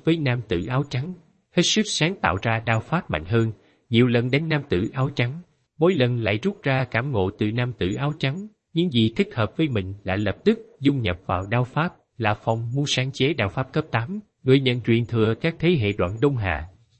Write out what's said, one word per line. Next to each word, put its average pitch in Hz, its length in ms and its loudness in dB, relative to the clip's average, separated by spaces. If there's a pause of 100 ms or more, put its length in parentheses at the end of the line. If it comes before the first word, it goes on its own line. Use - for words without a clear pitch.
với 165 120 2
nam 127 320 0
tử 87 200 -2
áo 127 220 0
trắng, 147 240 -6 (420)
hết 180 60 4
sức 214 240 2
sáng 185 360 -2
tạo - 200 2
ra 113 240 0
đao 113 140 0
pháp - 300 -4
mạnh 78 140 -4
hơn, 113 280 0 (380)
nhiều 117 160 6
lần 120 240 2
đánh 151 180 0
nam 151 200 0
tử 92 240 0
áo 135 220 -2
trắng, 135 260 -2 (380)
mỗi 175 160 4
lần 123 280 0
lại 107 200 0
rút 196 200 -4
ra 131 220 0
cảm 127 280 -4
ngộ 98 260 2
từ 107 140 0
nam 123 200 -2
tử 95 260 -2
áo 143 200 -2
trắng, 156 280 -4 (260)
những 170 200 0
gì 110 240 4
thích 196 180 0
hợp 107 220 -2
với 160 120 0
mình 98 260 -4 (100)
lại 95 140 -2
lập 101 260 -2
tức 220 140 4 (220)
dung 135 220 2
nhập 87 240 -2
vào 95 240 -2
đao 123 140 2
pháp. 156 300 -4 (240)
La 107 160 0
Phong 117 400 -2
muốn 143 120 0
sáng 131 260 -2
chế 139 220 0
đao 104 140 0
pháp 131 240 -6
cấp 151 180 -2
tám, 139 300 -4 (220)
người 131 180 6
nhận 123 200 0
truyền 117 260 2
thừa 113 340 2
các 165 180 -2
thế 170 220 2
hệ 104 120 2
Đoạn 98 280 -2
Đông 143 160 2
Hà. 85 320 -2 (320)